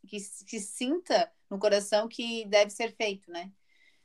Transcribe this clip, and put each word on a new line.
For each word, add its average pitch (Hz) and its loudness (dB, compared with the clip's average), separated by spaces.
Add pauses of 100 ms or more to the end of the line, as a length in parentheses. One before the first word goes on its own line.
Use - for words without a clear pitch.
que, 208 -10 (280)
que 226 -8
sinta 247 0 (180)
no 196 -6
coração 208 2
que 233 -6
deve 208 6
ser 226 -6
feito, 196 -4
né? 175 -10 (540)